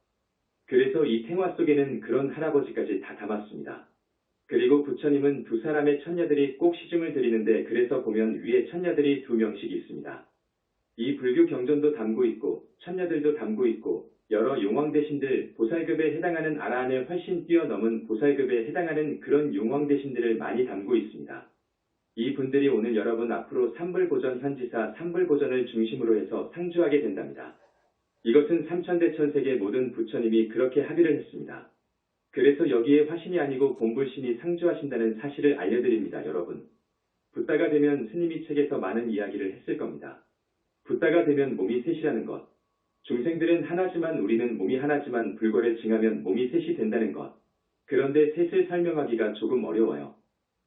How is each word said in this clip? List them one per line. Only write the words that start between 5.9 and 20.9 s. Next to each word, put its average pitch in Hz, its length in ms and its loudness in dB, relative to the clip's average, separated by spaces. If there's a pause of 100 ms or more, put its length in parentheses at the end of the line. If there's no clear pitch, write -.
천녀들이 147 560 0
꼭 170 180 2
시중을 165 380 -4
드리는데 110 520 0
그래서 123 380 0
보면 110 400 0
위에 175 260 2
천녀들이 147 560 0
두 117 100 -4
명씩 107 360 -2
있습니다. - 560 -10 (720)
이 135 200 -2
불교 127 280 4
경전도 147 480 2
담고 110 320 0
있고 - 400 -2 (140)
천녀들도 165 560 -2
담고 - 320 -2
있고 - 420 -2 (220)
여러 107 320 0
용왕대신들, 143 920 0
보살급에 156 600 0
해당하는 160 420 -2
아라한을 127 520 -2
훨씬 175 360 -4
뛰어넘은 113 600 0
보살급에 127 580 2
해당하는 156 560 -4
그런 147 340 2
용왕대신들을 120 840 0
많이 - 260 -2
담고 98 320 -2